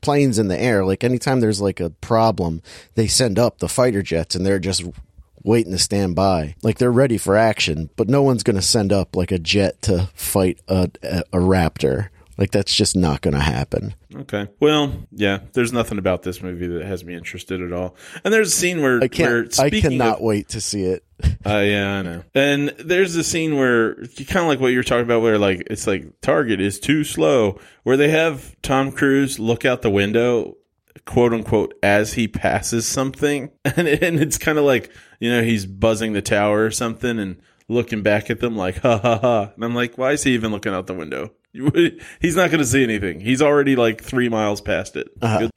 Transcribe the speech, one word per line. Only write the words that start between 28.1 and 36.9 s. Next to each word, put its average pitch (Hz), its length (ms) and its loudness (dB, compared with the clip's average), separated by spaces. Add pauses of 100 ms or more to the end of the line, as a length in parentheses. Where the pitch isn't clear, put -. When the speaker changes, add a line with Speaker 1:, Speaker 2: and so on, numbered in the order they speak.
Speaker 2:
Tom 135 300 0
Cruise 139 480 2
look 113 240 -2
out 127 180 0
the 117 80 0
window, 107 680 0 (480)
quote 120 280 2
unquote, 107 480 -2
as 104 320 2
he 113 140 -2
passes 104 580 -2
something. 139 720 -4
<laughs> - 80 -10
And, 160 220 0
and 160 320 0
it's 147 180 0
kinda 151 240 0
like, 135 300 2 (300)
you 117 100 0
know, 120 100 2
he's 113 240 0
buzzing 107 480 0
the 101 80 -2
tower 104 440 2
or 110 60 0
something 117 460 -4